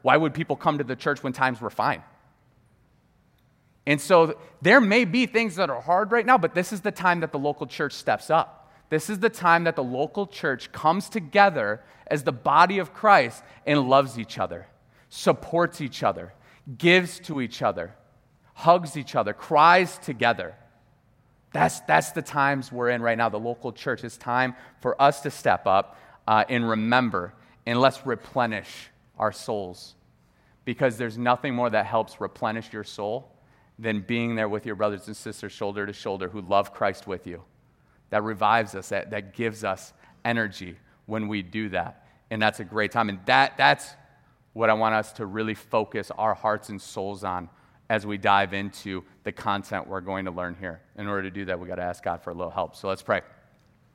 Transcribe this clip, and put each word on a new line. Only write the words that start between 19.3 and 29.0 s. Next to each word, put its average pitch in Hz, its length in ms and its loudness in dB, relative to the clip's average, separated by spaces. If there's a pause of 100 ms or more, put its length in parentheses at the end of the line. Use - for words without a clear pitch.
cries 170 680 4
together. 113 580 -2 (960)
That's, - 300 0
that's 156 280 2
the 160 120 -6
times 139 500 -2
we're 123 180 -2
in 120 100 0
right 117 160 0
now. 117 120 2
The 104 100 -4
local 117 340 -8
church, 123 300 -6
it's 117 140 -12
time 123 400 -2 (240)
for 127 200 -2
us 143 200 4
to 143 100 -8
step - 380 0
up, 98 280 2 (320)
uh, 107 200 4
and 117 200 -2
remember, 110 640 0 (340)
and 120 140 0
let's 131 240 2
replenish 117 880 -6 (280)